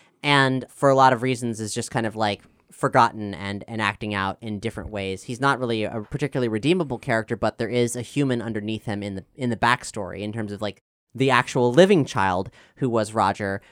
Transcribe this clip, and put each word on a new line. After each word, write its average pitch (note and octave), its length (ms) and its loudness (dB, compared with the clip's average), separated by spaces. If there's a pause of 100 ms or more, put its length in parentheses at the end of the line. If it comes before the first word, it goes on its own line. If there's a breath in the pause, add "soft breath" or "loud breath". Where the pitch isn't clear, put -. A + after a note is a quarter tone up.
(220 soft breath)
and C3+ 480 4
for - 200 2
a C3+ 60 6
lot C3 180 8
of A2+ 100 -4
reasons A#2+ 360 -2
is G#2+ 140 -6
just A#2 160 -6
kind A#2 160 -2
of, G#2+ 100 -4
like, G#2+ 280 -2 (260)
forgotten A2+ 640 2
and, G2 340 -8
and A2 140 -6
acting G#2 320 -2
out F#2+ 280 -2
in G#2+ 180 -8
different G#2+ 320 -8
ways. F#2+ 320 -6
He's A#2 160 -10
not C3+ 180 2
really A#2 280 -2
a A2 160 -6 (100)
particularly C#3 380 -2
redeemable B2 500 -2
character, A2+ 360 -2
but G#2+ 220 -4
there A2+ 120 -4
is A#2+ 260 0
a B2 60 -8
human B2+ 400 -2
underneath G#2+ 440 -6
him G2+ 160 -6
in G2+ 140 -8
the, F#2+ 100 -12 (100)
in B2+ 140 -4
the A#2 60 -2
backstory G2 640 -2
in G#2 100 -6
terms G#2+ 200 -6
of, G2+ 100 -10
like, G#2 220 -8 (320)
the C3 160 2
actual B2 400 2
living E3+ 340 8
child F#2+ 460 0 (240 soft breath)
who C3+ 140 -2
was A2 240 0
Roger G2 480 0 (100)